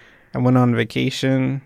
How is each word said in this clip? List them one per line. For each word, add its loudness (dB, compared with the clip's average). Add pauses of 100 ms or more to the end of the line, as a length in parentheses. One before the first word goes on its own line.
(340)
I -6
went 4
on 4
vacation. -2